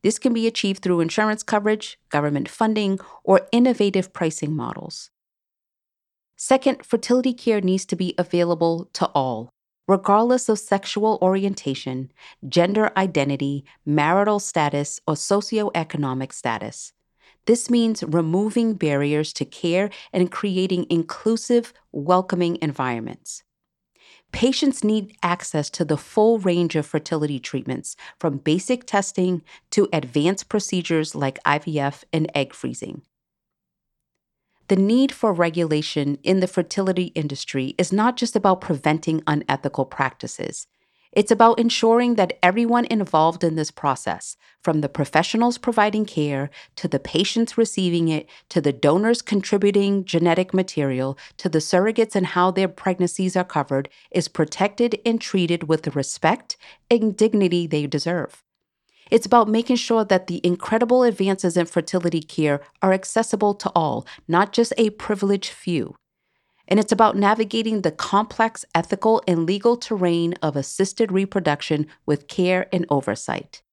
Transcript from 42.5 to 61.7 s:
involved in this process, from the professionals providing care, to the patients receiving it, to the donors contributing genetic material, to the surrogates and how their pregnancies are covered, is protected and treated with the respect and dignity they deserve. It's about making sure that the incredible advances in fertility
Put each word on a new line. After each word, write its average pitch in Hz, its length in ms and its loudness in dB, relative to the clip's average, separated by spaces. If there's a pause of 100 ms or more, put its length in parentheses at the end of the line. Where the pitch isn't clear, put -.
involved 170 580 2
in 160 120 0
this 151 160 -4
process, - 640 -4 (260)
from 156 200 0
the 143 80 -4
professionals 226 680 0
providing 214 480 0
care, 143 440 -4 (260)
to - 140 -6
the 139 100 0
patients 208 580 -2
receiving 175 520 0
it, 156 180 -2 (220)
to 175 100 0
the 143 140 2
donors 196 480 2
contributing 202 800 0
genetic 175 500 2
material, 139 640 0 (200)
to - 100 -6
the 160 120 2
surrogates 220 560 2
and 185 120 2
how 180 240 2
their 190 160 0
pregnancies 185 720 -2
are 180 80 0
covered, 139 420 -2 (240)
is 175 160 -2
protected 208 800 -2
and 226 160 0
treated 170 480 -2
with 160 140 0
the 143 80 -4
respect 160 680 -2 (340)
and 220 240 2
dignity 196 500 2
they 151 220 -2
deserve. 160 560 -6 (640)
It's 233 160 4
about 233 220 6
making 226 280 0
sure 226 280 0
that 185 240 2
the 175 160 -6
incredible 226 600 2
advances 190 520 0
in 170 120 2
fertility 170 540 -2